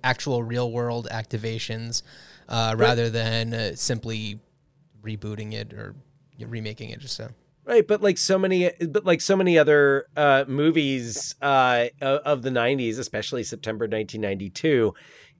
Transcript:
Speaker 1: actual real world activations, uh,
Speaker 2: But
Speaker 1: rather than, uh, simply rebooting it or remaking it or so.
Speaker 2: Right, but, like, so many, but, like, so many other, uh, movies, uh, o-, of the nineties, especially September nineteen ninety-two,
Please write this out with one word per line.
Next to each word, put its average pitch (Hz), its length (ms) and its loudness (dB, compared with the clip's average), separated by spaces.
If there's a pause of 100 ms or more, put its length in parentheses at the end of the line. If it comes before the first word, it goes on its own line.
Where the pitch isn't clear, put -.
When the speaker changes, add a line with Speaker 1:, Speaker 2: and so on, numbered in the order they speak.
Speaker 1:
actual 127 400 0
real 120 280 -4
world 120 400 -4
activations, 113 920 -6 (440)
uh, 113 260 0
Speaker 2:
But 110 40 -2
Speaker 1:
rather 117 320 4
than, 113 460 -2
uh, 110 200 -4
simply 110 640 -6 (600)
rebooting 107 520 -10
it 107 200 -10
or 104 220 -14 (440)
remaking 110 520 -10
it 113 120 -16
or 135 40 -16
so. 113 220 -10 (360)
Speaker 2:
Right, 233 220 4
but, 208 160 2
like, 196 160 4
so 190 180 2
many, 185 320 2 (180)
but, 160 160 -2
like, 175 180 2
so 196 140 2
many 185 220 4
other, 143 480 6 (100)
uh, 139 320 4
movies, 135 920 0
uh, 127 460 4 (160)
o-, 135 140 2
of 139 260 -2
the 131 80 -4
nineties, 123 480 0
especially 117 440 -6
September 110 440 -6
nineteen 107 340 -4
ninety-two, 104 720 0 (460)